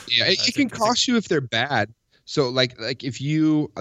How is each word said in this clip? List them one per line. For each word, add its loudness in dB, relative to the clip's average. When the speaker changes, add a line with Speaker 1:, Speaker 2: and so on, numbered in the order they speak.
Speaker 1:
Yeah, 0
it, 0
Speaker 2:
I 2
Speaker 1:
it 0
can -2
Speaker 2:
think -2
that's -6
a 2
Speaker 1:
cost 0
you 2
if 0
they're 4
bad. 0
So, 0
like, 0
like, -8
if -8
you, 2